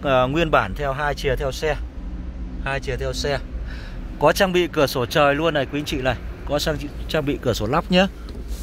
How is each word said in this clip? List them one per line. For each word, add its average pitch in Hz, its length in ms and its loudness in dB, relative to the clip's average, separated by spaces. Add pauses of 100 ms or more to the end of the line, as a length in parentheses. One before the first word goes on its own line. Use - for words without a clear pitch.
ờ, 127 240 4
nguyên 156 240 2
bản 110 240 4
theo 143 180 -2
hai 147 220 -2
chìa 131 220 0
theo 139 160 -2
xe. 147 240 -2 (880)
Hai 135 160 -4
chìa 131 160 -4
theo 131 160 -4
xe. 135 260 -2 (840)
Có 156 120 6
trang 185 200 2
bị 175 200 4
cửa 147 140 4
sổ 123 200 0
trời 147 280 6
luôn 156 200 2
này, 135 180 2
quý 143 60 -2
anh 147 60 -2
chị 151 120 -4
này. 127 200 0 (320)
Có 143 100 0
trang, 151 180 0 (320)
trang 151 180 0
bị 139 160 0
cửa 123 100 2
sổ 104 140 0
lóc 151 240 0
nhé. 185 160 6 (560)